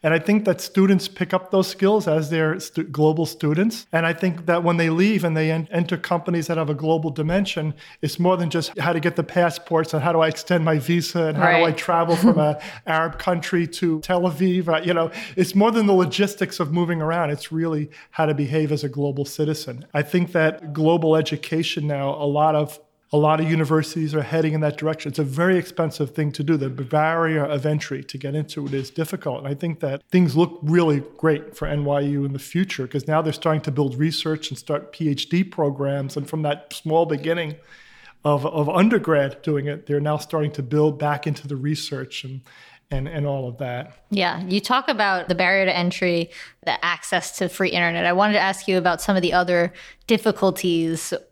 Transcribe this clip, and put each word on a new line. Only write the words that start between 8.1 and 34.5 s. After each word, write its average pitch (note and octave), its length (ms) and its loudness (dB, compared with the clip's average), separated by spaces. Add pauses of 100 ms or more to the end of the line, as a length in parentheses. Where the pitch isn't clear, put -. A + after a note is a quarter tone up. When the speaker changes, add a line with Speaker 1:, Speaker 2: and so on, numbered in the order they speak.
Speaker 1:
more F3+ 180 4
than F3 140 0
just D#3+ 300 -2
how E3 140 0
to E3 60 0
get E3 160 0
the E3+ 80 0
passports E3 720 0
and D3+ 80 0
how E3 100 2
do E3 100 4
I D#3+ 60 4
extend D#3+ 380 0
my D#3+ 140 2
visa E3 460 0
and D#3 120 -2
how F3 140 4
do F3 60 6
I E3+ 100 6
Speaker 2:
Right. D#3 100 0
Speaker 1:
travel E3+ 380 2
from F3+ 240 6
Speaker 2:
<laughs> D3+ 100 4
Speaker 1:
a D3+ 100 -2 (280)
Arab D#3+ 320 0
country E3+ 480 0
to E3 320 -2
Tel F3+ 240 0
Aviv. F3+ 460 2
Uh, D#3+ 140 2
you F3 120 0
know, E3 160 0 (240)
it's F3+ 180 0
more G#3 160 6
than A3+ 160 2
the G3+ 80 6
logistics F#3 640 0
of D#3 140 -2
moving E3+ 260 0
around. D#3+ 300 0
It's D3 220 -6
really D#3+ 400 -2 (180)
how - 160 0
to D3+ 80 2
behave D3 380 0
as D3 120 -2
a C#3+ 60 -4
global C#3+ 340 -4
citizen. D3+ 440 -4 (260)
I D3 80 0
think F3 300 0
that D#3+ 400 0
global D#3+ 460 4
education D#3 680 -2
now, C#3 240 -2
a D3 120 -6
lot D3 320 2
of, D3 240 -2 (320)
a D3+ 60 2
lot D3+ 240 4
of D#3+ 100 0
universities D#3 640 0
are D3+ 60 0
heading D#3 320 0
in D#3 80 0
that D3 160 -2
direction. D#3 320 -4
It's C#3 100 -6
a D3+ 60 0
very E3+ 320 2
expensive E3 580 -4
thing D3 180 -2
to D3+ 100 -6
do. D#3+ 120 2
The C3+ 140 -2
barrier D#3 720 0
of C#3+ 220 -2
entry D3+ 400 -2
to - 120 -14
get C3+ 160 -8
into D3+ 320 -6
it C#3 80 -6
is C3+ 160 -4
difficult. D3 500 -6
And C#3 100 -10
I C#3+ 60 -4
think E3 260 -6
that C#3 280 -4
things E3+ 280 4
look E3+ 260 2
really D3+ 400 4 (140)
great D#3 360 0
for D3 140 -6
N D3 160 -2
Y C#3+ 160 0
U C#3+ 240 0
in C#3 80 -2
the C3+ 80 -6
future, E3+ 480 -4
'cause C#3 220 -6
now D#3 120 4
they're D#3 120 0
starting D#3 300 0
to D3+ 80 -4
build C3+ 240 0
research D#3 540 -2
and C3 80 -8